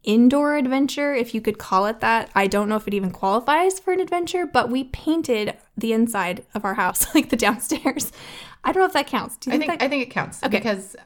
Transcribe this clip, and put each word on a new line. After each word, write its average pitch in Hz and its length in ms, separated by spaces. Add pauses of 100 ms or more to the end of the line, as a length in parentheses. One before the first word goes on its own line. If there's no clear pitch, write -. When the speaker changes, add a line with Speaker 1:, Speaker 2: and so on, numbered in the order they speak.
Speaker 1:
indoor 254 520
adventure, 277 580
if 240 200
you 220 60
could 208 180
call 196 280
it 226 140
that. 226 340
I 196 140
don't 202 200
know 214 80
if 214 100
it 202 80
even 190 180
qualifies 285 680
for 370 120
an 370 80
adventure, 349 460
but 247 240
we 262 140
painted 262 720 (200)
the 220 180
inside 208 500 (100)
of 208 120
our 190 80
house, - 380
<laughs> - 20
like, 311 160
the 254 60
downstairs. 226 760 (520)
I - 60
don't 381 120
know 370 40
if 370 60
that 285 160
counts. - 300
Do - 120
you - 60
Speaker 2:
I - 20
Speaker 1:
think 302 120
Speaker 2:
think, 330 100
Speaker 1:
that 269 60
Speaker 2:
I - 20
think 269 140
it 240 80
counts - 340
Speaker 1:
Okay. 214 140
Speaker 2:
because, 208 360 (120)